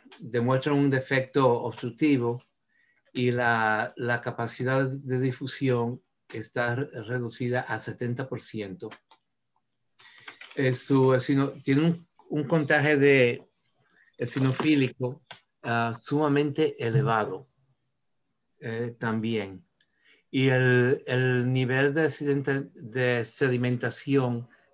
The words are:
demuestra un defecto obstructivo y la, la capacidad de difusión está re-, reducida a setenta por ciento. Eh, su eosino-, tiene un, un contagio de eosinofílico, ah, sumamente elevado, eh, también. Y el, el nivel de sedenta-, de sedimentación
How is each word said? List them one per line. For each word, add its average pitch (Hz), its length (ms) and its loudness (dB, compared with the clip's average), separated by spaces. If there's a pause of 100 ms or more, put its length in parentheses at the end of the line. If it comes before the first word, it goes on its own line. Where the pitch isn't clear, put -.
(200)
demuestra 131 540 0
un 143 180 4
defecto 131 580 2 (140)
obstructivo 123 800 0 (680)
y 123 180 0
la, 117 640 0
la 120 260 -2
capacidad 127 640 -2
de 131 340 -4
difusión 123 840 -2 (280)
está 120 440 -4
re-, 135 260 -8
reducida 123 600 -4
a 110 180 -6
setenta 120 500 -6
por 110 120 -10
ciento. 104 500 -10 (1600)
Eh, 127 200 2
su 131 400 4
eosino-, 139 380 0 (100)
tiene 143 220 2
un, 170 220 0 (220)
un 151 180 -4
contagio 151 520 2
de 135 440 4 (760)
eosinofílico, 131 1040 0 (400)
ah, 117 360 -2
sumamente 147 760 0 (100)
elevado, 110 640 0 (1120)
eh, 117 400 -6
también. 110 680 -4 (680)
Y 135 180 2
el, 127 580 4
el 127 440 0
nivel 131 440 2
de 156 160 0
sedenta-, 139 640 -2
de 123 500 -2
sedimentación 123 1200 -2 (260)